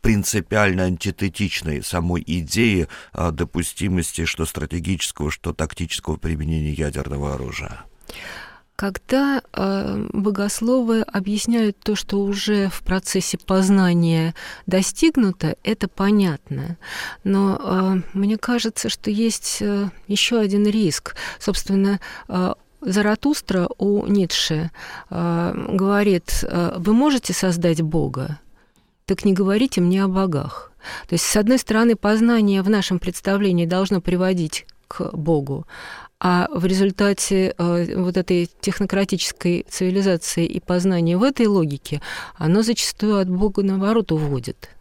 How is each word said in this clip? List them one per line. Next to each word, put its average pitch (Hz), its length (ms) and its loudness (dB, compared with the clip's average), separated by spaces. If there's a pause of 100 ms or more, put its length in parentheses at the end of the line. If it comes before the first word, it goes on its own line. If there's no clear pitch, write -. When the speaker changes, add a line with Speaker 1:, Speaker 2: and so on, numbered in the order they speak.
Speaker 1:
принципиально 101 800 2
антитетичный 90 1000 -2
самой 87 440 -2
идее, 87 640 0 (260)
э, 85 160 0
допустимости 85 960 -2
что - 180 -4
стратегического, 80 840 -4
что - 240 -6
тактического - 640 -6
применения 78 560 -2
ядерного 71 600 -4
оружия. 64 480 -10 (960)
Speaker 2:
Когда, 262 680 0 (100)
э, 196 600 -2
богословы 220 920 0
объясняют 208 760 0
то, - 160 -2
что 202 260 -2
уже 202 480 0
в - 140 -6
процессе - 560 -2
познания 175 960 4 (320)
достигнуто, 190 960 2
это 208 240 -2
понятно. 170 920 0 (440)
Но, 196 400 2
э, 185 380 2 (140)
мне 202 240 0
кажется, 233 500 -2
что - 220 -4
есть, 220 500 -2
э, 202 300 -2 (180)
еще 214 320 2
один 208 260 2
риск. 208 480 0 (240)
Собственно, 196 640 0 (280)
э, 185 260 -2 (260)
Заратустра 208 880 0 (100)
у 202 300 0
Ницше, 165 640 0 (380)
э, 170 580 -2
говорит, 196 760 2
э: 175 360 -2
«Вы 175 140 2
можете 262 420 2
создать 170 480 2
Бога? 147 580 -2 (680)
Так - 180 -2
не 202 80 6
говорите 202 480 2
мне 180 220 4
о 196 60 2
богах». 185 640 -2 (360)
То - 60 -2
есть, 165 100 0
с - 120 0
одной 214 220 4
стороны, 233 360 2
познание 214 680 4
в 190 80 0
нашем 196 280 2
представлении 185 680 0
должно 185 340 0
приводить 180 640 -2 (220)
к - 240 -6
Богу, 151 540 -2 (580)
А 180 300 4
в 170 120 -2
результате, 190 920 2
э, 175 380 0
вот 180 200 -2
этой 175 320 2 (120)
технократической 190 1080 -2
цивилизации 185 800 0
и - 140 -4
познания 175 560 2
в 196 80 4
этой 269 220 2
логике, 156 540 0 (360)
оно 170 260 2
зачастую 214 560 0
от 190 100 2
Бога, 196 360 0
наоборот, 196 480 2
уводит. 143 580 -4 (100)